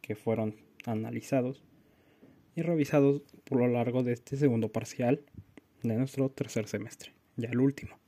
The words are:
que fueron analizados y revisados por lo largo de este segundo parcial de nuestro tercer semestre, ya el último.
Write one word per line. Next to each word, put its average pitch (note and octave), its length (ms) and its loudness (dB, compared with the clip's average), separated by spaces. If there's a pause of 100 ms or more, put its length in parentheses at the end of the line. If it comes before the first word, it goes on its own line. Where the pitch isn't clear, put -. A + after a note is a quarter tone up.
que G#2+ 120 -6
fueron A2 400 -2 (300)
analizados A#2+ 800 -2 (880)
y E3 60 -4
revisados D3 640 4 (220)
por B2+ 140 0
lo B2 100 4
largo B2 340 0
de B2 100 0
este C3+ 240 -6
segundo A#2 320 2
parcial B2 540 0 (600)
de A2 140 0
nuestro C3+ 320 -2
tercer A2+ 400 -4
semestre, - 460 -10 (240)
ya A#2 100 -4
el B2 120 0
último. C3+ 480 0